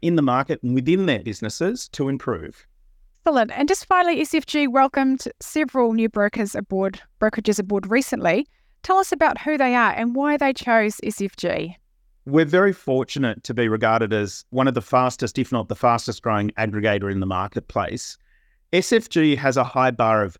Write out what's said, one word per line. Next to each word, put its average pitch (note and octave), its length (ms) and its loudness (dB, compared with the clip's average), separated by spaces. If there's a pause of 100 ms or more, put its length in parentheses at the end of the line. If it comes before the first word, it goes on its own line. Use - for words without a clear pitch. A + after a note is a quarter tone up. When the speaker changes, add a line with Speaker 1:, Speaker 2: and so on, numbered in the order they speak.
Speaker 1:
in E3+ 160 2
the D3+ 40 4
market C3 400 0
and B2 140 -2
within E3 300 2
their B2+ 140 0
businesses A#2 680 -4
to C#3 220 -4
improve. A2 580 -8 (580)
Speaker 2:
Excellent. C4 320 2
And D4 120 0
just - 160 -2
finally, F4 340 2
S D4+ 140 -4
F D#4+ 120 0
G D4 220 0
welcomed C4+ 560 0 (160)
several B3+ 540 0
new A3+ 160 2
brokers G#3 440 0
aboard, G3 460 -4 (220)
brokerages G#3+ 380 0
aboard F#3+ 300 -2
recently. A#3 560 0 (360)
Tell F#4 160 2
us F#4+ 160 0
about D#4 260 2
who D4+ 180 -2
they B3+ 160 2
are A#3 180 4
and A#3+ 240 -2
why D4 200 0
they C#4 160 2
chose A3+ 500 0
S - 200 -6
F G3 160 -6
G. E3 400 -4 (480)
Speaker 1:
We're D3+ 200 4
very F3+ 260 4
fortunate C3 720 -2
to B2+ 100 -6
be A#2 140 2
regarded A2 460 2
as G#2 380 -4
one C3 180 2
of B2 60 0
the A#2 60 -4
fastest, B2+ 560 0
if C3 140 -2
not A2+ 160 -2
the G#2+ 80 -6
fastest A#2 460 0
growing G#2 300 -2
aggregator G#2 600 -2
in G2 80 -2
the F#2+ 60 -2
marketplace. F#2+ 920 -6 (540)
S F3+ 220 0
F A3 160 2
G D#3 260 2
has C3+ 220 0
a B2+ 60 4
high B2+ 280 0
bar A2 320 2
of G2 160 -6